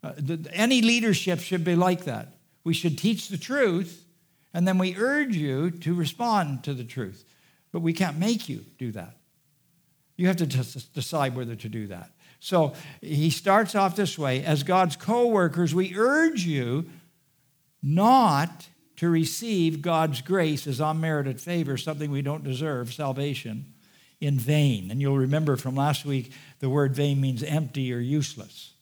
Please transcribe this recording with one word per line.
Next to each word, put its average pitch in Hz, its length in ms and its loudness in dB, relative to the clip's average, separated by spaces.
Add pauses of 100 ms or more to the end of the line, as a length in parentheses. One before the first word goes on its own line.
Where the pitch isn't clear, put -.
Uh, 143 100 -10
th-, 151 400 -6
any 233 300 4
leadership 220 580 2
should 175 240 -2
be 175 100 4
like 180 300 4
that. 117 320 -8 (260)
We 165 120 0
should 165 240 0
teach 208 300 0
the 196 100 -6
truth, 196 680 0 (480)
and 175 160 2
then 185 80 2
we 185 200 0
urge 262 400 0
you 147 340 0
to 170 240 -4
respond 175 720 0
to 143 100 -6
the 123 100 -8
truth. 113 400 -10 (480)
But 170 80 -4
we 165 140 0
can't 165 240 -2
make 214 320 0
you 117 160 -8 (100)
do 120 160 -6
that. 92 240 -12 (1000)
You 180 80 2
have 185 100 4
to 175 100 0
just 131 460 -4
decide 143 420 -2
whether 120 200 -6
to 110 160 -12
do 110 160 -6
that. 90 240 -14 (300)
So 160 340 2 (260)
he 156 300 2
starts 202 440 2
off 196 220 2
this 202 220 -2
way, 135 260 0
"As 151 200 0
God's 180 320 2
co-workers, 185 800 2
we 185 220 0
urge 277 460 2
you 143 480 -2 (920)
not 170 840 4 (280)
to 170 120 0
receive 165 720 2
God's 160 400 0
grace 160 460 0
as 131 120 -4
unmerited 156 600 -2
favor, 156 380 -2
something 147 320 -6
we 139 100 -2
don't 143 240 -4
deserve, 131 480 -4
salvation, 135 800 -6 (480)
in 143 180 0
vain." 123 520 2
And 127 100 -4
you'll 139 160 2
remember 139 400 2
from 131 180 -6
last 139 300 0
week, 135 280 -4 (260)
the 135 100 -2
word 135 260 2
vain 143 280 0
means 127 200 -2
empty 147 480 -2
or 120 80 -4
useless. 123 840 -4